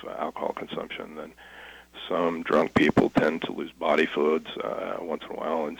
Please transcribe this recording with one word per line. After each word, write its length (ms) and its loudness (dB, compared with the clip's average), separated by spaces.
uh, 100 -8
alcohol 380 -4
consumption, 600 -8
then 160 -12
some 340 2
drunk 320 4
people 360 6
tend 320 0
to 100 -4
lose 200 -6
body 340 2
fluids, 420 2
uh, 420 -4
once 220 -6
in 80 -12
a 80 -8
while, 280 -2
and 140 -8